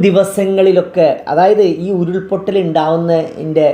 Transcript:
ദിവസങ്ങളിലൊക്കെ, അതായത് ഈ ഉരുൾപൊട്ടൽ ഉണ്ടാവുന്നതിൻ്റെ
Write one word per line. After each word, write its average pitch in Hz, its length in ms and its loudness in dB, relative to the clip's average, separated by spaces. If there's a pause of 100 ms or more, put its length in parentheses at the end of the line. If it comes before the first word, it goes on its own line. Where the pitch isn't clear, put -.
ദിവസങ്ങളിലൊക്കെ, 190 1000 2 (240)
അതായത് 196 340 4 (200)
ഈ - 20 -4 (120)
ഉരുൾപൊട്ടൽ 190 560 -4 (100)
ഉണ്ടാവുന്നതിൻ്റെ 160 1080 -2